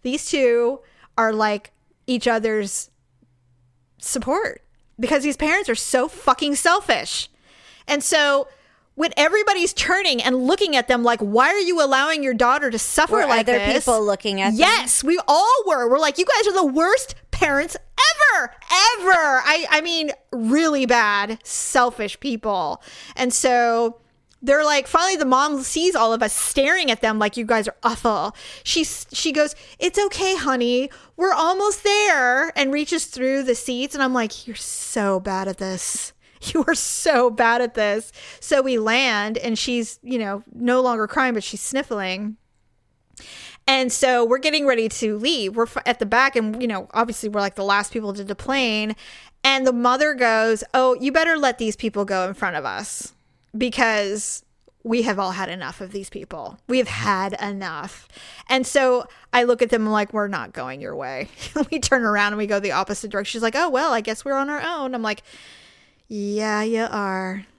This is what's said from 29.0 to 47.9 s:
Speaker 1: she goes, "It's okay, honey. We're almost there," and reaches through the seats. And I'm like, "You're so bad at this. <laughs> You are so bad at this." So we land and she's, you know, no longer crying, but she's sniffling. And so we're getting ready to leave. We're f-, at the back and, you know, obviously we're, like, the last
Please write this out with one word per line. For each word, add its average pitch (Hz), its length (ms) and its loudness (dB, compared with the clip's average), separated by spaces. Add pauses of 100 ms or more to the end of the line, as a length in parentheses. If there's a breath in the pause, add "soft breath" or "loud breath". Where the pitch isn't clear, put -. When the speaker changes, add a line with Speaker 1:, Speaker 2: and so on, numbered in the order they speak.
Speaker 1:
she - 200 -4
goes, 302 220 2 (240 loud breath)
"It's 359 200 0
okay, 392 380 0
honey. 262 540 0 (260 loud breath)
We're 370 160 2
almost 381 500 0
there," 320 760 2
and 269 160 0
reaches 302 320 -2
through 262 380 -2
the 254 100 2
seats. 254 400 -6
And 285 100 0
I'm 254 100 0
like, 226 320 -4
"You're 226 100 -12
so - 600 -2
bad 190 300 -4
at 185 80 -6
this. - 600 -8
<laughs> - 60 -20 (300 soft breath)
You 320 140 0
are 330 80 2
so 247 560 2
bad 233 320 2
at 233 120 -4
this." 214 360 -2 (300 loud breath)
So 277 220 2
we 262 140 0
land 220 600 0
and 226 180 -4
she's, 240 460 -4
you 247 160 -4
know, 202 240 -6 (100)
no 247 280 0
longer 233 260 0
crying, 254 280 0
but 208 100 -4
she's - 160 -10
sniffling. 208 760 -4 (1300 loud breath)
And 262 240 0
so 254 320 2
we're 247 140 2
getting 294 280 2
ready 226 220 2
to 214 300 -4
leave. 226 360 -2
We're 233 120 0
f-, - 100 -12 (100)
at 240 140 -2
the 226 60 0
back 254 280 2
and, 220 260 -2
you 254 60 -4
know, 202 260 -6
obviously 226 360 -4
we're, 208 120 -4
like, 196 140 -4
the 202 80 -6
last 202 300 0